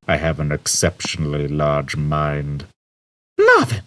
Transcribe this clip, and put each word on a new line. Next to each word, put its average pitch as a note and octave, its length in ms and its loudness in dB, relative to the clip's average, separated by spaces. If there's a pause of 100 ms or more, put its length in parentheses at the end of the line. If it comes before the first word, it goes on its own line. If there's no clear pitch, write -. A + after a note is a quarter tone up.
(100)
I D#2+ 60 2
have D#2 240 -2
an D2 120 -2
exceptionally D2 960 -2
large D2 460 -2
mind. D2 680 -2 (720)
Marvin! G4 500 4